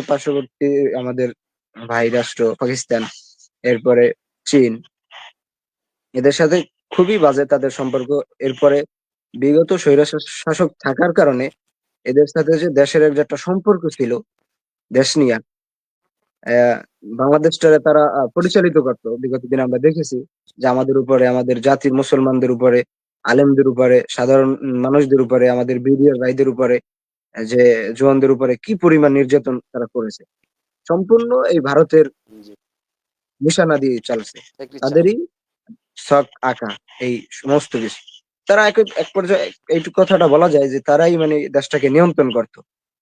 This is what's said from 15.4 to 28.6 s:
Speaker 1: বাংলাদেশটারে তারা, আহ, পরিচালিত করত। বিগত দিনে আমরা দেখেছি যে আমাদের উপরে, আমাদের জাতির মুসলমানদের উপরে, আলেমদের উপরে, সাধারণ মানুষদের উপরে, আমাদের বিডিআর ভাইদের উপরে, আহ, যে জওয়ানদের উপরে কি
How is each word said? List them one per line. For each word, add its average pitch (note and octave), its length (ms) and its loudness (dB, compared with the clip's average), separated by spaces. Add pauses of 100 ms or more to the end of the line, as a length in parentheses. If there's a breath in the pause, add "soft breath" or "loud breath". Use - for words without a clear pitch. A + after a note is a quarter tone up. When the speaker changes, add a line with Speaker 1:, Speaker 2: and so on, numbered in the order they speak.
Speaker 1:
বাংলাদেশটারে D3+ 760 2
তারা, D3 420 2
আহ, B2 60 -2
পরিচালিত F3 500 0
করত। B2+ 300 -4
বিগত B2+ 380 -8
দিনে C3 160 -4
আমরা B2+ 180 -4
দেখেছি D3+ 460 -2 (320)
যে B2 100 -4
আমাদের C3 300 0
উপরে, B2+ 300 2
আমাদের B2 340 -2
জাতির C3+ 320 0
মুসলমানদের C3 580 0
উপরে, B2 320 2 (400)
আলেমদের C#3 440 2
উপরে, B2+ 420 2
সাধারণ C3+ 520 2
মানুষদের C3 600 0
উপরে, B2+ 280 2
আমাদের B2 300 -2
বিডিআর C3+ 400 2
ভাইদের B2+ 280 0
উপরে, B2 320 0 (540)
আহ, A2+ 100 -10
যে A2+ 500 2
জওয়ানদের C3+ 380 2
উপরে B2 240 0
কি G#3 200 -6